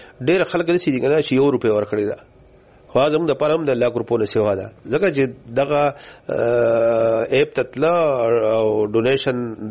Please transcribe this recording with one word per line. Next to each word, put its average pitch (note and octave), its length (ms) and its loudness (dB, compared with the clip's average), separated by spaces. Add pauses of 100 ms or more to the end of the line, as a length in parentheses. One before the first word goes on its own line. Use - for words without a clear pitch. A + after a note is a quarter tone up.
(260)
ډېر F3+ 140 2 (100)
خلک F3 160 -2
داسې F3 240 0
دي B2+ 100 -2
که C3 80 0
نه D3+ 140 2
چې C#3+ 100 -6
یو C3+ 200 4
روپۍ A#2 260 0
ورکړې G#2 320 -2
ده. - 80 -10 (760)
خو - 80 2
هغه D3 120 4
زموږ D#3+ 200 0
دپاره D3+ 240 0
هم D#3+ 80 -6
د C3 180 0
لاک A#2+ 140 0
روپو A#2+ 240 -2
نه G#2+ 100 0
سیوا G#2 240 0
ده. G2 120 -6 (260)
ځکه F3+ 240 0
چې C#3 60 2 (360)
دغه، D3 240 0 (460)
آه، A#2 960 2 (120)
ایپ D3 200 0
ته C3 60 0
تله D3 320 -2 (640)
او G#2+ 300 0
ډونیشن A#2+ 520 0 (320)